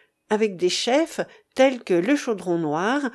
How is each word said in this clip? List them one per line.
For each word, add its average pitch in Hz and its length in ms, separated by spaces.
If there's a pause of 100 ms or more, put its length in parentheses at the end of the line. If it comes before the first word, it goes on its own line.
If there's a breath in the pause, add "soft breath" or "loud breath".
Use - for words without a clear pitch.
(300 soft breath)
avec 214 260
des 175 120
chefs 269 520 (360 loud breath)
tels 254 260
que 196 120
le 185 200
Chaudron 185 440
Noir, 196 560